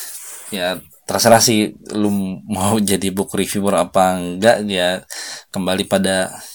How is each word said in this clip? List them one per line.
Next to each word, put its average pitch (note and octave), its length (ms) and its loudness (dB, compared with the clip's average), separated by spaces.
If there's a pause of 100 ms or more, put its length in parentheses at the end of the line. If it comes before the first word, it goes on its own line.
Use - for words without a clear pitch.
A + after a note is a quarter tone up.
(500)
Ya, F#2 320 -4 (240)
terserah A2 380 4
sih G#2+ 340 2 (160)
lu G#2 160 0 (380)
mau G#2 340 0
<laughs> G2 100 0
jadi F#2+ 220 0
book G2 240 -4
reviewer G2 400 0
apa F#2 400 2
enggak, F#2+ 480 2
ya F#2 380 0 (480)
kembali F#2+ 340 -2
pada F#2+ 460 0 (240)